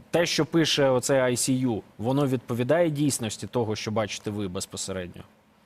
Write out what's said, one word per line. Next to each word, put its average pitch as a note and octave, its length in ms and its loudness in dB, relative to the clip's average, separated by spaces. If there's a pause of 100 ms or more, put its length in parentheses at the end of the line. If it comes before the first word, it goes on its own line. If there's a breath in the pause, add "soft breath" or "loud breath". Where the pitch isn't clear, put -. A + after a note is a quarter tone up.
(120)
Те, E3+ 140 2
що D#3 200 0
пише D3 440 4
оце C3 320 4
I B2+ 100 2
C B2+ 360 0
U, G#2 140 0 (160)
воно C3+ 300 0
відповідає C3 640 0
дійсності C3+ 580 -2
того, G#2+ 280 -2
що - 160 -6
бачите G2+ 380 -4
ви G#2 180 -4
безпосередньо? F#2 720 -8 (440)